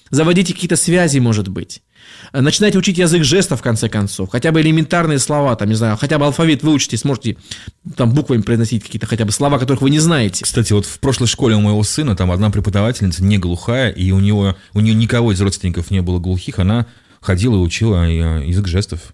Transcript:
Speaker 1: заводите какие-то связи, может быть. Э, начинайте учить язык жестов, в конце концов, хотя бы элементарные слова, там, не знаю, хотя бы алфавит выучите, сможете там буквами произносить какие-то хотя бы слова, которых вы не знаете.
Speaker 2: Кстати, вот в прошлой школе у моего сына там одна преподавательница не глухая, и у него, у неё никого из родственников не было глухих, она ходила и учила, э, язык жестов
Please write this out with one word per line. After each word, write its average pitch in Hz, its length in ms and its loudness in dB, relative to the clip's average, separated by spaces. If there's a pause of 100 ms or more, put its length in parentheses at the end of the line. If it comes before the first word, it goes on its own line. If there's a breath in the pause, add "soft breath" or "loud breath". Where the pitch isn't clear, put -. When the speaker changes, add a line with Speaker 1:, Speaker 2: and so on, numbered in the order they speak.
Speaker 1:
заводите 170 440 2
какие-то 170 220 -4
связи, 175 440 2
может 110 280 0
быть. 90 340 -12 (520 loud breath)
Э, 135 80 0
начинайте 190 380 2
учить 175 180 0
язык 175 260 2
жестов, 151 360 0
в - 40 -18
конце 117 260 -2
концов, 98 420 -4
хотя 127 200 0
бы 160 100 2
элементарные 160 580 0
слова, 143 360 0
там, 104 140 -2
не 107 60 0
знаю, 110 220 0
хотя 147 200 0
бы 143 80 2
алфавит 147 380 0
выучите, 147 340 0
сможете 123 400 -4 (580 loud breath)
там 120 160 2
буквами 131 300 2
произносить 113 420 0
какие-то - 220 -10
хотя 117 180 -2
бы 104 80 -2
слова, 143 280 0
которых 127 240 0
вы 135 80 4
не 151 80 2
знаете. 151 440 0
Speaker 2:
Кстати, - 300 0
вот 101 140 2
в - 120 -14
прошлой 135 280 0
школе 113 280 0
у 107 60 2
моего 104 220 2
сына 127 320 -2
там 90 160 0
одна 101 180 0
преподавательница 101 760 0
не 101 140 4
глухая, 98 540 -2
и 92 200 0
у 95 80 4
него, 101 360 2 (180 loud breath)
у 104 80 0
неё 110 140 4
никого 117 360 2
из 92 80 0
родственников 92 520 -2
не 98 100 0
было 90 180 0
глухих, 92 400 -4
она 110 280 0 (340 soft breath)
ходила 101 340 0
и 95 40 4
учила, 87 500 2
э, 82 380 0
язык 90 200 0
жестов 85 460 -4